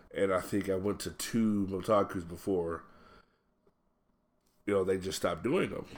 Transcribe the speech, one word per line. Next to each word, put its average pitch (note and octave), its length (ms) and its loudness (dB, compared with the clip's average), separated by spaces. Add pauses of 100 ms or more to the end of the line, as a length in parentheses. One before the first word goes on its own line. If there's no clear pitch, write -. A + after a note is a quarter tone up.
(140)
and G2 200 2
I F2+ 80 2
think G2 260 -2
I F#2+ 80 2
went F#2 260 0
to F2 100 -6
two G#2 580 2
Motakus F#2+ 580 2
before. F2 560 -2 (1800)
You G2+ 80 0
know, F#2+ 100 4
they F#2+ 140 2
just F#2+ 220 -4
stopped E2+ 240 -2
doing D3 260 0
them, - 160 -8 (120)